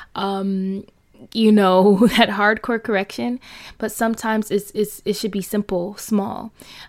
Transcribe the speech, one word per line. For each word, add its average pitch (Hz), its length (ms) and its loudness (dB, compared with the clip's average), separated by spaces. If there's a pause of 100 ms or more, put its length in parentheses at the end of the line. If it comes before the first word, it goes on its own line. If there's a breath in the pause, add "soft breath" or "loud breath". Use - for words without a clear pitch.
(140 loud breath)
um, 196 680 -4 (500)
you 220 160 4
know, 196 560 6
<laughs> - 100 2
that 233 120 4
hardcore 214 520 -2
correction, 233 600 -4 (380 loud breath)
but 214 120 -6
sometimes 220 640 -4
it's, 202 180 -2
it's, - 340 -6
it 208 100 -2
should 202 180 -6
be 202 100 -4
simple, 196 540 -4
small. 214 560 -4 (360 loud breath)